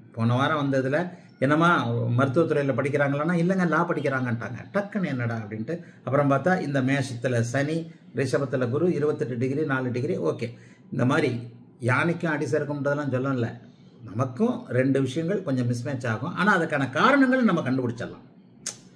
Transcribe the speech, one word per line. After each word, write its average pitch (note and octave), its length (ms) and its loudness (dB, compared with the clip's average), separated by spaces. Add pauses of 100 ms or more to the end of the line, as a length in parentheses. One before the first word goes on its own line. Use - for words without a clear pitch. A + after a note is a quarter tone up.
(120)
போன A#2 220 0
வாரம் C#3 400 0
வந்ததுல, C3+ 360 0 (300)
"என்னம்மா, C#3+ 540 4
மருத்துவத்துறையில C3+ 800 2
படிக்கிறாங்களான்னா?" C#3+ 600 0
"இல்லைங்க, F3+ 340 2
லா D#3 220 0
படிக்கிறாங்கன்ட்டாங்க." B2+ 680 -2 (160)
டக்குன்னு G3+ 320 -2
"என்னடா?" A#2+ 300 -2
அப்படின்ட்டு, A2 460 -8 (160)
அப்புறம் C#3 340 2
பார்த்தா, F3 300 2
இந்த C#3 200 0
மேஷத்துல B2+ 580 0
சனி, C#3+ 520 -2 (240)
ரிஷபத்துல C3 540 0
குரு, D#3+ 240 2
இருபத்தெட்டு C#3+ 440 -2
டிகிரி, C3+ 280 0
நாலு C3 260 -2
டிகிரி. C#3+ 260 -2
ஓகே, C3 380 -4 (360)
இந்த B2+ 140 0
மாதிரி C#3 340 2 (400)
யானைக்கும் D#3+ 520 0
அடி D3+ 140 -2
சறுக்கும்ன்றதெல்லாம் C#3+ 680 -2
சொல்லல. B2+ 540 -2 (400)
நமக்கும் B2+ 640 -2
ரெண்டு C3+ 340 2
விஷயங்கள் E3 420 -2
கொஞ்சம் B2+ 280 -2
மிஸ்மேட்ச் B2 360 -4
ஆகும். G#2+ 280 -4
ஆனா, F#3+ 240 2
அதுக்கான D3+ 300 0
காரணங்களை B3+ 560 4
நம்ம F3 160 2
கண்டுபிடிச்சிடலாம். B2 640 -2 (720)